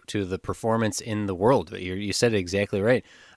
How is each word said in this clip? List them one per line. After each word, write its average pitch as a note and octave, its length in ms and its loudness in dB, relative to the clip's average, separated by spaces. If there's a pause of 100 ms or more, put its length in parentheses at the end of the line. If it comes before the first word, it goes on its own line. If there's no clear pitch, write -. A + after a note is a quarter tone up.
to G2+ 180 -2
the F#2 140 -4
performance A2 640 0
in G#2 260 -4
the F#2+ 80 -4
world. A#2 360 2
You, F#2 220 -6
you G2 200 -4
said A#2+ 200 2
it G#2 40 2
exactly G2 440 0
right. A#2 240 2 (320)